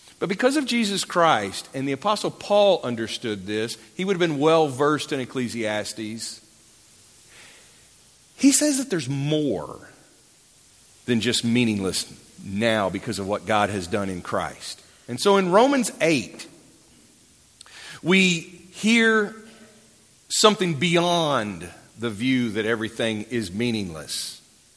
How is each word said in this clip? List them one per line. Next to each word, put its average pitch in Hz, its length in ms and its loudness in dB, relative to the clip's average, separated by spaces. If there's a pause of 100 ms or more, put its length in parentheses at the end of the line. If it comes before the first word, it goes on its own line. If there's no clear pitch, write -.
(180)
But 160 100 -4
because 254 280 0
of 294 100 0
Jesus 220 380 0
Christ, 127 680 2
and 135 140 -4
the 139 40 -2
Apostle 202 380 -2
Paul 202 540 2
understood 110 600 -6
this, 107 300 -4 (180)
he 185 100 -4
would 196 100 0
have 170 60 -2
been 165 180 0
well 156 300 4
versed 143 440 0
in 135 80 -2
Ecclesiastes. 113 1200 -6 (2000)
He 277 160 6
says 294 260 2
that 269 120 -6
there's 151 180 -2
more 139 840 -2 (1160)
than 120 140 2
just 113 240 -2
meaningless 110 680 0 (320)
now 104 460 0
because 98 300 -6
of 98 100 -6
what 101 160 -4
God 107 240 2
has 95 180 -6
done 98 220 -4
in 90 140 -8
Christ. - 580 -8 (260)
And 120 140 -10
so 202 160 4
in 185 160 2
Romans 247 480 4
eight, 147 480 -2 (1500)
we 180 380 4 (320)
hear 220 640 2 (920)
something 190 460 4
beyond 147 960 2 (300)
the 113 100 -4
view 120 440 0
that 104 120 -2
everything 110 600 -2
is 110 280 -4
meaningless. 98 880 -4 (360)